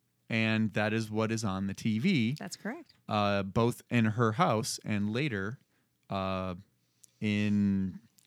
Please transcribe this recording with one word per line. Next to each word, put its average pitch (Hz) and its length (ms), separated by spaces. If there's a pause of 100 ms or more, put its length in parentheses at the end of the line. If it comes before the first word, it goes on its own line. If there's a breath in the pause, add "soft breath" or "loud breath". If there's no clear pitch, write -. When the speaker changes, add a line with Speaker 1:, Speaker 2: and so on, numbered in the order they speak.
(300)
Speaker 1:
and 110 440
that 107 180
is 113 180
what 110 220
is 113 120
on 98 220
the 98 80
T 110 240
V. 139 400
Speaker 2:
That's - 180
correct. 277 380 (140)
Speaker 1:
Uh, 101 340
both 117 480
in 117 160
her 110 260
house 120 520
and 104 280
later, 117 460 (500)
uh, 95 460 (680)
in 104 760 (280)